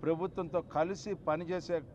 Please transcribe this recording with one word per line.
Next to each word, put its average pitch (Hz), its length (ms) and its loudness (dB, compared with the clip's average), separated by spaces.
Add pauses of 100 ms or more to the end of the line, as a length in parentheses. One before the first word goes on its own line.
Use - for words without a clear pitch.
ప్రభుత్వంతో 160 580 2 (140)
కలిసి 185 360 2 (160)
పనిచేసే 170 500 0 (160)